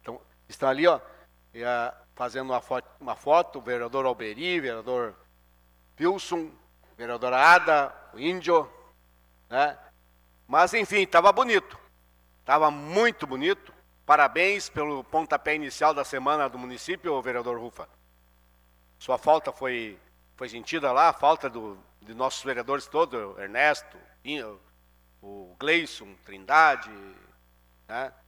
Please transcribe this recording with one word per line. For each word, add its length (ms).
Então, 200
estão 200
ali, 180
ó, 140
e, 120
ah, 280
fazendo 360
uma 100
fo-, 200
uma 160
foto, 420
o 40
vereador 440
Alberi, 540
vereador 520
Wilson, 520
vereadora 400
Ada, 560
o 80
Índio, 500
né? 260
Mas, 280
enfim, 320
tava 260
bonito, 440
tava 260
muito 560
bonito. 480
Parabéns 600
pelo 340
pontapé 520
inicial 400
da 100
semana 420
do 120
município, 560
ô 80
vereador 360
Rufa. 300
Sua 180
falta 340
foi, 480
foi 100
sentida 460
lá, 160
a 60
falta 340
do, 300
de 100
nossos 300
vereadores 440
todos, 320
o 220
Ernesto, 560
o 360
Gleison, 640
Trindade, 680
né? 240